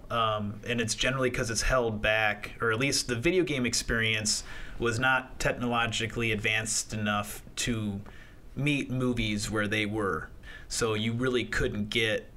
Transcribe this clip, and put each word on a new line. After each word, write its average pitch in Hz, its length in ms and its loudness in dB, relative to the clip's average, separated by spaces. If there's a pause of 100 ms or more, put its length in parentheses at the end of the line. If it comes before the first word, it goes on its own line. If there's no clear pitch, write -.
(100)
Um, 107 560 0
and 120 140 0
it's 110 140 0
generally 127 360 2
'cause 120 200 -2
it's 107 100 0
held 117 400 2
back, 107 520 2 (100)
or 117 100 2
at 110 60 0
least 139 300 0
the 127 80 2
video 175 280 4
game 123 220 0
experience 110 760 0 (360)
was 117 200 0
not 131 400 2
technologically 117 920 0
advanced 110 640 0
enough 104 480 -2 (140)
to 107 440 -2 (560)
meet 139 340 0
movies 117 600 0
where 104 180 0
they 107 160 2
were. 101 460 -2 (380)
So 113 260 0
you 110 180 0
really 123 320 0
couldn't 107 460 0
get 110 460 2